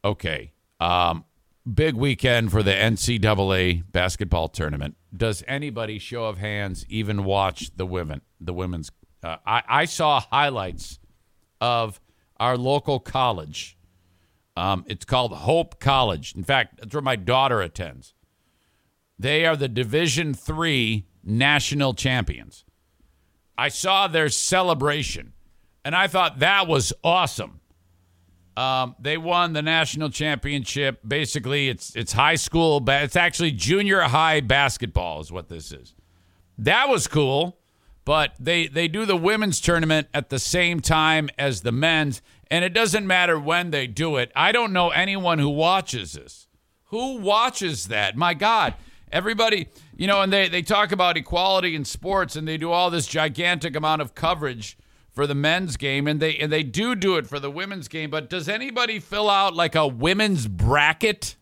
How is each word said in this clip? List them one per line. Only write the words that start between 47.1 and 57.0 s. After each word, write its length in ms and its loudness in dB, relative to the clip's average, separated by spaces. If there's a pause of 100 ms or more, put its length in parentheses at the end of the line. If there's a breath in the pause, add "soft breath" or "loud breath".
watches 720 0
that? 280 0
My 180 0
God. 400 2 (380 soft breath)
Everybody, 560 0 (280 loud breath)
you 100 -4
know, 160 4
and 100 2
they, 160 4
they 140 -2
talk 280 2
about 260 2
equality 580 0
in 100 -6
sports, 500 -2
and 140 -8
they 80 -6
do 160 -4
all 180 2
this 160 -2
gigantic 720 -2
amount 260 0
of 120 -8
coverage 640 -4 (320 soft breath)
for 160 -2
the 80 -2
men's 420 0
game, 300 -2
and 140 0
they, 160 0
and 140 -2
they 120 0
do 320 -2
do 220 0